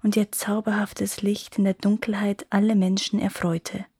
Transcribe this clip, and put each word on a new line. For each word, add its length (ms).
und 140
ihr 160
zauberhaftes 920
Licht 340
in 80
der 80
Dunkelheit 760
alle 240
Menschen 440
erfreute. 680